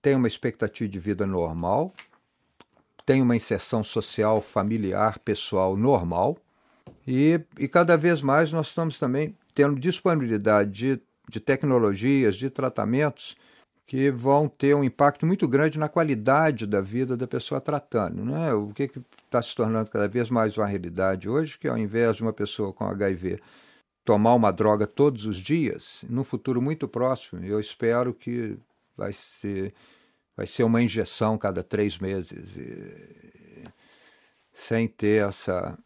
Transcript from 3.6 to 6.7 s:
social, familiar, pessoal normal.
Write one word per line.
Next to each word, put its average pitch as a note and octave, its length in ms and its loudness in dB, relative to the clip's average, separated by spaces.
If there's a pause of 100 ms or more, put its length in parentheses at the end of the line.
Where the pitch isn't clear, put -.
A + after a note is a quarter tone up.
social, A2 560 0
familiar, G#2 800 -2
pessoal F#2+ 600 -2
normal. G#2 580 0 (720)